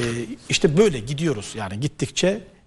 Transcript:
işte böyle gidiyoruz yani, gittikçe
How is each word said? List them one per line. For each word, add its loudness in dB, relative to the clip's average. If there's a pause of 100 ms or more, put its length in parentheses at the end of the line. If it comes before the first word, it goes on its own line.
(480)
işte 2
böyle 6
gidiyoruz -4
yani, -6
gittikçe -2 (260)